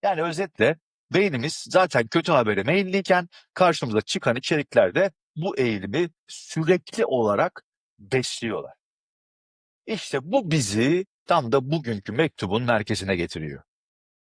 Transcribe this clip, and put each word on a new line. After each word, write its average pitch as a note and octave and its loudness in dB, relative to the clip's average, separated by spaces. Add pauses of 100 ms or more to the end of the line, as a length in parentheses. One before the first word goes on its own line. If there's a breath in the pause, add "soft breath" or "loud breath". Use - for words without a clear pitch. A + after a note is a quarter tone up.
Yani F#3 0
özetle D#3+ 0 (340)
beynimiz D#3 0
zaten D3 2
kötü E3 0
habere G#2+ 2
meyilliyken F#3 0 (260 soft breath)
karşımıza D3 2
çıkan B2+ -2
içeriklerde C3+ 2 (240)
bu E3 -6
eğilimi A#2 -2 (180)
sürekli - -2
olarak B2+ 0 (340)
besliyorlar. G#2 -4 (1120)
İşte G3+ -6
bu F#3+ -2
bizi C#3 0 (200)
tam C#3 2
da C3+ 2
bugünkü B2 -4
mektubun A#2 -2
merkezine G#2 0
getiriyor. D#2 -6 (600)